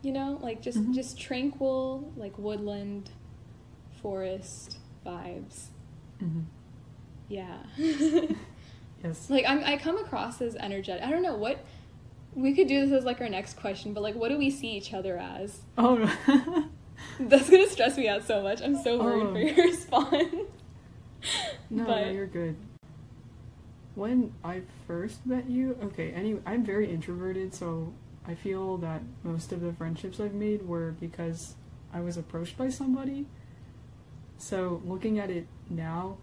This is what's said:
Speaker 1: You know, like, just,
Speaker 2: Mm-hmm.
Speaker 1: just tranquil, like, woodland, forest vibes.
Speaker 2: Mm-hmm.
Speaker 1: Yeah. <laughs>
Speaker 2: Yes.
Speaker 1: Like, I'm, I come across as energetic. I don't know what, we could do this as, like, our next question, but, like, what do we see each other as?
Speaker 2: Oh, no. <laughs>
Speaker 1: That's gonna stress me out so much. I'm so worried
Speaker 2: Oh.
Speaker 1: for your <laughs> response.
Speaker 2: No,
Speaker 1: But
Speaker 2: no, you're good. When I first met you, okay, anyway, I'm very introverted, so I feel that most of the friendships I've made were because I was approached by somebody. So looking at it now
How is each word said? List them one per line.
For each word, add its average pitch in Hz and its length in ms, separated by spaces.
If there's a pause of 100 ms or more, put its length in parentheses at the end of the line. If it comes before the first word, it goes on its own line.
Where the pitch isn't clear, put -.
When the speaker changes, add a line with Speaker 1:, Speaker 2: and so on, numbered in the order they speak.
Speaker 1:
You 269 120
know, 269 280
like, 226 220
just, 240 160
Speaker 2:
Mm-hmm. 220 160
Speaker 1:
just 254 260
tranquil, 269 960
like, 208 220
woodland, 202 720 (880)
forest 190 800 (260)
vibes. 175 640 (560)
Speaker 2:
Mm-hmm. 165 180 (840)
Speaker 1:
Yeah. 185 300 (220)
<laughs> 311 560 (680)
Speaker 2:
Yes. 165 260
Speaker 1:
Like, 262 180
I'm, 285 180
I 285 120
come 320 220
across 233 420
as 233 160
energetic. 196 460
I 247 80
don't 320 120
know 339 140
what, 214 220 (760)
we 269 200
could 349 140
do 277 180
this 277 140
as, 247 40
like, 247 160
our 240 80
next 202 300
question, 202 340
but, 208 100
like, 208 120
what 233 160
do 294 80
we 277 120
see 262 180
each 202 260
other 190 240
as? 190 400 (180)
Speaker 2:
Oh, 240 200
no. 277 680 (560)
<laughs> - 0
Speaker 1:
That's 262 300
gonna 370 180
stress 254 300
me 247 100
out 208 160
so 208 180
much. 202 200
I'm 277 200
so 240 200
worried 214 240
Speaker 2:
Oh. 196 60
Speaker 1:
for 185 80
your 302 160
<laughs> 349 100
response. 311 680 (1400)
Speaker 2:
No, 226 140
Speaker 1:
But 220 220
Speaker 2:
no, 190 60
you're 196 140
good. 170 300 (1400)
When 226 380 (100)
I 180 200 (240)
first 175 400
met 254 240
you, 254 320
okay, 180 300
anyway, 202 340
I'm 220 180
very 202 260
introverted, 185 640
so 165 380 (340)
I 170 80
feel 190 440
that 160 240 (200)
most 165 300
of 175 80
the 170 140
friendships 165 440
I've 208 160
made 208 320
were 165 320
because 170 580 (360)
I 175 80
was 175 160
approached 170 400
by 262 140
somebody. 269 560 (1120)
So 185 480
looking 190 320
at 196 120
it 170 160 (220)
now 170 540